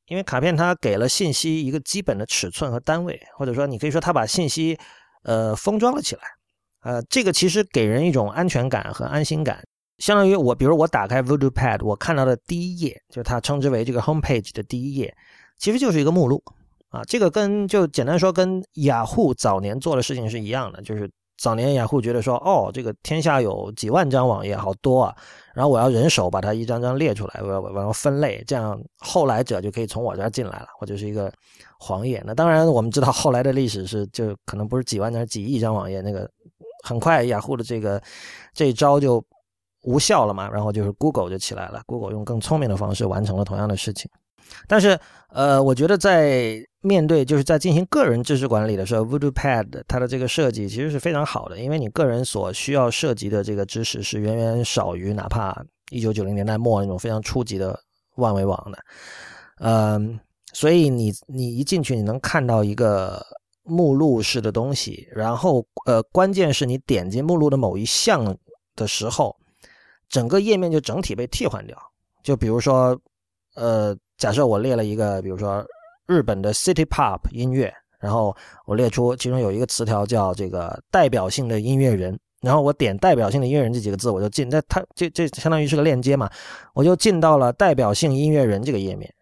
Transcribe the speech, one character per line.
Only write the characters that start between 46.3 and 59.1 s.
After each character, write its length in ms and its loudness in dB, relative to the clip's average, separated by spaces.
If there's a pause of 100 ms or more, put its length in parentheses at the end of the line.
面 240 4
对， 180 4
就 140 2
是 60 2
在 140 4
进 160 2
行 120 4
个 180 0
人 180 2
知 140 0
识 140 0
管 180 2
理 80 0
的 100 -2
时 100 0
候， 80 2
Voodoo 280 0
Pad 340 0 (220)
它 100 -2
的 120 -2
这 100 -4
个 80 -2
设 240 2
计 160 -4
其 140 -8
实 100 -2
是 80 -2
非 140 -2
常 120 0
好 220 -6
的， 120 -14
因 100 -8
为 100 -2
你 100 -4
个 160 0
人 200 2
所 260 -4
需 220 -4
要 180 4
涉 220 0
及 160 -6
的 160 0
这 100 -4
个 100 -2
知 160 -6
识 220 -4
是 160 -4
远 160 0
远 300 0
少 280 -2
于 200 -4
哪 160 -6
怕 260 -2 (340)
一 120 -6
九 100 0
九 140 -2
零 100 -4
年 100 -2
代 120 -2
末 240 2
那 60 -2
种 120 -4
非 100 -6
常 120 -2
初 200 -4
级 160 -6
的 220 -4 (360)
万 200 0
维 80 0
网 280 -2
的。 80 -16 (800)